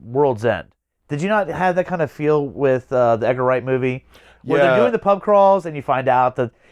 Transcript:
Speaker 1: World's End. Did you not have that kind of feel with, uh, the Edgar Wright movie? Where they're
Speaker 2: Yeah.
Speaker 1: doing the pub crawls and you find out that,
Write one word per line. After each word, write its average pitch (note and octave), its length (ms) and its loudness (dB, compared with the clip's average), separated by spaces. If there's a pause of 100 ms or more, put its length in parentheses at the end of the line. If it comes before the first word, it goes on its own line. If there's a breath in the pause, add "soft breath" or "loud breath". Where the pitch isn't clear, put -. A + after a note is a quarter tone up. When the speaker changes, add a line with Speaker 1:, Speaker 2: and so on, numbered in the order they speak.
Speaker 1:
World's A#2+ 420 -2
End. G2+ 240 -2 (400)
Did D3 140 -6
you G3 60 -2
not G#3 200 -2
have F3 280 -2
that F3+ 100 0
kind F3 160 -6
of C#3+ 80 -2
feel D3+ 360 0
with, C3 460 -2
uh, A#2+ 240 2
the G#2+ 120 -2
Edgar B2+ 160 0
Wright B2+ 200 0
movie? B2+ 400 -2 (400 soft breath)
Where - 160 2
they're C#3 120 4
Speaker 2:
Yeah. B2+ 60 4
Speaker 1:
doing - 140 2
the A3 60 0
pub G3 240 0
crawls G3 440 4
and D#3 100 -8
you C#3 60 -8
find C3 260 -2
out B2+ 280 2
that, A#2+ 160 -4 (200 soft breath)